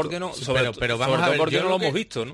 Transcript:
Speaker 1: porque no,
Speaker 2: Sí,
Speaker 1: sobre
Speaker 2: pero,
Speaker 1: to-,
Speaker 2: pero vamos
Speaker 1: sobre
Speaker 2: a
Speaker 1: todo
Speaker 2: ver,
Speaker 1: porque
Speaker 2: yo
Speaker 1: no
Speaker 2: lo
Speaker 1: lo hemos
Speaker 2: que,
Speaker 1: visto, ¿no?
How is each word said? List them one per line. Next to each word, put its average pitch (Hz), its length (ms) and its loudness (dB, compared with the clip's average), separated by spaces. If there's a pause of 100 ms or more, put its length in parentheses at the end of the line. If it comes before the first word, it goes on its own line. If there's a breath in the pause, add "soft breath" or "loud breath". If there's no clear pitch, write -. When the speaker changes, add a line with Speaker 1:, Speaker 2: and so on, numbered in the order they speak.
Speaker 1:
porque 160 180 -4
no, 180 140 -6
Speaker 2:
Sí, 139 100 -10
Speaker 1:
sobre 131 180 2
Speaker 2:
pero, 123 100 0
Speaker 1:
to-, - 80 -8
Speaker 2:
pero 120 180 0
vamos 131 200 2
Speaker 1:
sobre 123 40 0
Speaker 2:
a 120 40 4
Speaker 1:
todo - 80 4
Speaker 2:
ver, 147 60 2
Speaker 1:
porque 156 160 2
Speaker 2:
yo - 60 2
Speaker 1:
no 180 80 2
Speaker 2:
lo - 0 -
Speaker 1:
lo 185 140 2
hemos 143 100 0
Speaker 2:
que, 185 60 0
Speaker 1:
visto, 131 260 -4
¿no? 139 80 -10